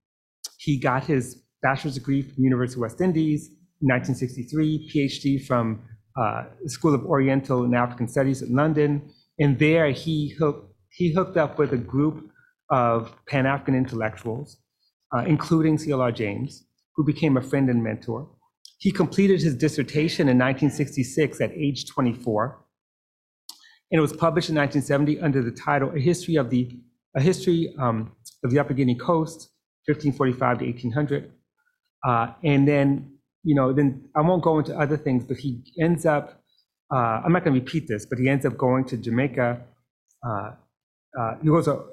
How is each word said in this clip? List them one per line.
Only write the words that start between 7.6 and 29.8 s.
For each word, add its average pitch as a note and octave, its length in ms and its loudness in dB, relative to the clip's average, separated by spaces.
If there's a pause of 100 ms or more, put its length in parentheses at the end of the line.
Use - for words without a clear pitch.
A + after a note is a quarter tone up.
and B2 100 2
African A#2+ 320 0
Studies C3+ 360 0
in A#2+ 120 -2
London. D3 360 4 (500)
And C#3+ 180 4
there D#3 320 4
he D3+ 380 -2
hooked, D3 440 -4 (180)
he F3 220 0
hooked F3 240 -2
up D3+ 220 0
with C#3+ 140 2
a C3 60 0
group C3+ 520 -2 (400)
of A#2 460 0 (100)
Pan-African C3+ 480 0
intellectuals, A#2+ 840 -4 (560)
uh, A#2+ 120 0
including D#3 500 2
C D#3 140 -4
L C3+ 100 0
R B2 120 2
James, A#2 520 -6 (300)
who D3+ 100 0
became D3 320 2
a B2 60 2
friend C3+ 260 0
and A#2+ 140 2
mentor. A2+ 460 -6 (500)
He G3 140 0
completed F#3+ 500 2
his D3 140 0
dissertation D3+ 720 0
in B2+ 100 6
nineteen C3 320 2
sixty-six C3+ 680 -2
at A2 120 0
age C#3+ 360 -4
twenty-four, A#2+ 720 -2 (1300)
and E3 80 2
it D#3+ 40 4
was D3 100 0
published E3 380 0
in D#3 40 -2
nineteen C#3+ 280 0
seventy D3 360 0
under C#3 240 0
the A#2 80 -2
title C#3 440 -2
A D#3 40 -2
History E3 380 0
of B2+ 140 0
the, B2 280 -2 (380)
A C3 40 0
History, F3 600 0
um, A2+ 320 -2 (320)
of B2 60 0
the C3+ 80 4
Upper C#3+ 160 0
Guinea B2 200 2
Coast, D#3+ 540 -2 (380)